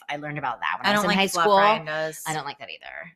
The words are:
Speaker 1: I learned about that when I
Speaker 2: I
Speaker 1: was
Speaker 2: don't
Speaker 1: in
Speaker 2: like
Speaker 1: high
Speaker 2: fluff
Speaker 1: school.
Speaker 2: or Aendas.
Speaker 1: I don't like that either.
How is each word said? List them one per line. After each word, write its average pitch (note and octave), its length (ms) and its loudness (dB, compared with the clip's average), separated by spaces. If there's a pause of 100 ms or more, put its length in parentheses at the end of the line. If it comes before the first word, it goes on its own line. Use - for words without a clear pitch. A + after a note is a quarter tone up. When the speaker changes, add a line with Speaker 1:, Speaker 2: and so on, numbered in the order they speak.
Speaker 1:
I D3 100 -6
learned D3 200 -8
about C3 220 -4
that - 180 -2
when - 80 -4
I G3 40 2
Speaker 2:
I G#3 40 4
Speaker 1:
was G#3 80 4
Speaker 2:
don't G3 100 2
Speaker 1:
in F#3+ 60 2
Speaker 2:
like - 0 -
Speaker 1:
high F#3+ 100 4
Speaker 2:
fluff F#3 180 2
Speaker 1:
school. G3+ 120 6
Speaker 2:
or G3 40 8
Aendas. D#3 680 0
Speaker 1:
I D#3 80 -2
don't C#3+ 100 -6
like C#3 140 -12
that G#2 100 -16
either. D2 460 -16